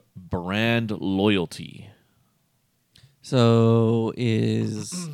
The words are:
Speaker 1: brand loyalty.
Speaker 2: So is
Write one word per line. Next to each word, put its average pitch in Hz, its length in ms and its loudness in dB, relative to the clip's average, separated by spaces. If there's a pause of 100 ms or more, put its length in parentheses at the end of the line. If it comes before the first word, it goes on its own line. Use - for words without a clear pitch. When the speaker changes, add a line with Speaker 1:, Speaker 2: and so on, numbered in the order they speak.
(160)
Speaker 1:
brand 104 760 -2
loyalty. 95 960 -2 (1300)
Speaker 2:
So 113 960 4
is 110 960 -4